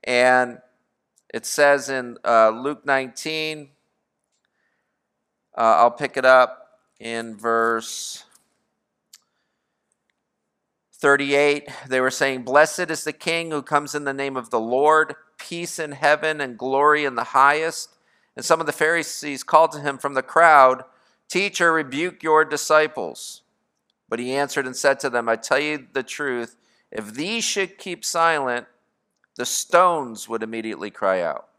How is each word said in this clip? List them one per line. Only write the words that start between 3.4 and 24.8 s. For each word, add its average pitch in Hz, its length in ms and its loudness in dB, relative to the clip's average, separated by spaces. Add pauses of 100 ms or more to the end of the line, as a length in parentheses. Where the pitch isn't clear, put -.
uh, - 40 -4 (160)
I'll 117 120 6
pick 139 280 -6
it 127 80 -2
up - 560 2 (180)
in 113 360 -10
verse 113 920 -4 (2750)
thirty-eight. 143 760 2 (200)
They 131 120 0
were 127 120 2
saying, 131 320 -2
"Blessed 151 480 2
is 151 140 -8
the 156 80 -6
King 165 360 -6
who 147 140 -6
comes 147 320 -4
in 147 80 -6
the 139 100 -6
name 139 240 -6
of 123 140 -10
the 120 80 -2
Lord, 143 560 0 (240)
peace 170 400 -12
in 151 140 -10
heaven 151 480 0
and 120 180 -8
glory 143 460 2
in 127 100 -4
the 117 80 -4
highest." 147 720 0 (400)
And 127 100 -12
some 165 140 2
of 160 80 -2
the 147 40 -2
Pharisees 156 680 -4
called 160 300 4
to 151 100 -12
him 139 160 -6
from 139 160 -6
the 131 80 0
crowd, 143 640 6 (440)
"Teacher, 185 460 0
rebuke 156 480 -4
your 156 240 4
disciples." 147 960 -2 (680)
But 117 100 -4
he 123 140 -6
answered 139 320 -2
and 127 80 -10
said 139 280 2